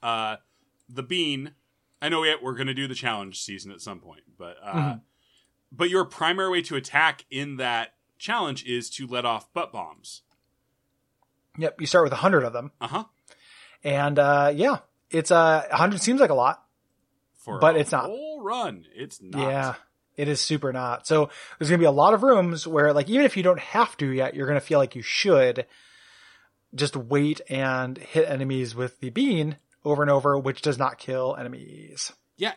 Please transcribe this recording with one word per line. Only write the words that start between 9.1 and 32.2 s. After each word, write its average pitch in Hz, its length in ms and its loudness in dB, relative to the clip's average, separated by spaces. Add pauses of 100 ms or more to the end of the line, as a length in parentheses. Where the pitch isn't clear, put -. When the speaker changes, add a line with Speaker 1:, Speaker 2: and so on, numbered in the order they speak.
Speaker 1:
off 117 280 -4
butt 170 200 -8
bombs. 85 500 -14 (1300)
Speaker 2:
Yep, 156 240 -4
you 156 60 -6
start 170 180 6
with 139 80 0
a 139 40 -4
hundred 180 280 2
of 117 80 -4
them. 120 280 -8
Speaker 1:
Uh-huh. 147 240 -6 (800)
Speaker 2:
And, 143 340 0
uh, 143 360 6
yeah, 175 240 2 (320)
it's, 160 200 0
uh, 160 400 6
a 147 60 0
hundred 180 260 2
seems 254 180 2
like 233 100 6
a 147 40 2
lot, 131 260 2 (840)
Speaker 1:
For 107 160 -8
Speaker 2:
but 160 160 6
Speaker 1:
a - 20 2
Speaker 2:
it's 147 140 -2
not. 135 140 0
Speaker 1:
whole 285 360 -10
run, 202 420 -6 (120)
it's - 260 -14
not. 95 180 -8
Speaker 2:
Yeah, 135 340 -2 (420)
it 143 100 -4
is 147 140 -2
super 143 320 -4
not. 127 340 -6
So 151 240 2 (280)
there's 151 120 -2
gonna 175 80 4
be 170 60 4
a 156 80 6
lot 151 220 6
of 208 100 2
rooms 180 420 4
where, 151 260 4
like, 143 160 0
even 254 160 4
if 254 120 2
you 185 80 0
don't 180 160 4
have - 380 0
to 143 100 -2
yet, 131 260 -2
you're 139 140 -6
gonna 143 120 0
feel 147 200 2
like 135 160 -2
you 120 60 -12
should 127 640 2 (1080)
just 139 220 -2
wait 143 520 0
and 131 500 -4
hit - 300 -2
enemies 131 460 -4
with 123 240 -8
the 127 120 -10
bean 160 460 0 (280)
over 147 180 0
and 143 80 2
over, 139 260 4
which 135 240 -4
does 143 180 0
not 135 200 -2
kill 131 400 -4
enemies. - 720 -14 (260)